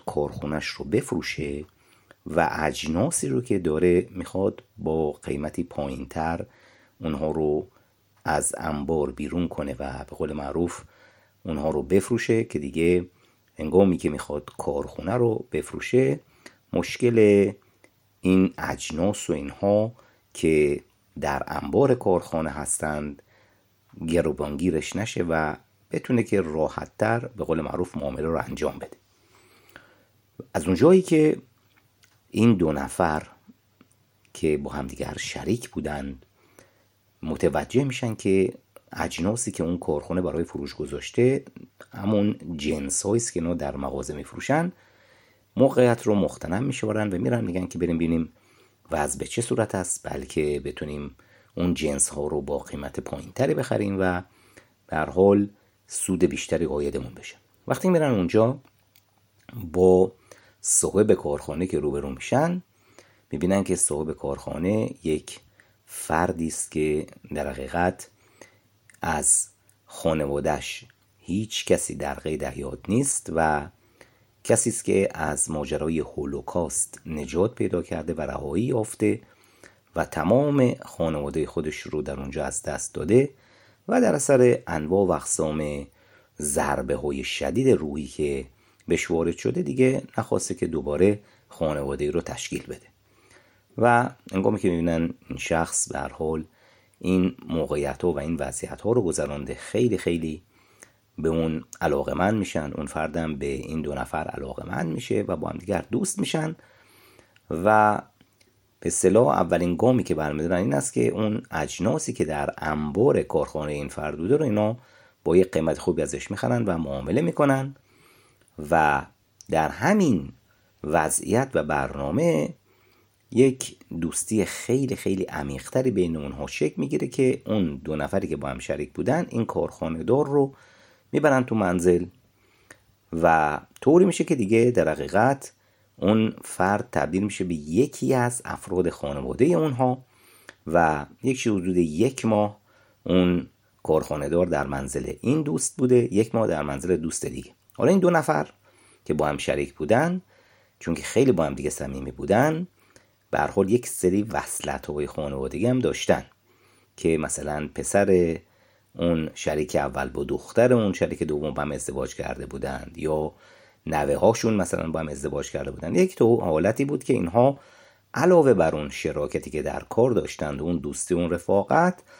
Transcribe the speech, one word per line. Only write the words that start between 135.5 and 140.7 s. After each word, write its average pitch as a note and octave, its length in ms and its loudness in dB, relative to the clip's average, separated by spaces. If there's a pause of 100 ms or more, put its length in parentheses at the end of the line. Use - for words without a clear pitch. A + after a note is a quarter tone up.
اون A2 480 2
فرد G2+ 480 0
تبدیل D#2+ 320 0
می‌شه G2+ 200 -2
به F2+ 100 -2
یکی F#2+ 600 0
از A#2+ 320 0
افراد F2+ 440 -2
خانواده C#2+ 560 -2
اونها C3+ 600 2 (640)
و D#2 380 2 (180)